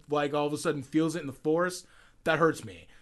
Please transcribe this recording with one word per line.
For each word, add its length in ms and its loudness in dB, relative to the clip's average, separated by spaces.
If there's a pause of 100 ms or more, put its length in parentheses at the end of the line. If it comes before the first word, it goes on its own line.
like, 240 0
all 140 0
of 60 -2
a 40 -4
sudden 260 -2
feels 340 0
it 20 -4
in 80 -10
the 60 -10
Force, 520 0 (380)
that 160 2
hurts 240 4
me. 240 -16 (140)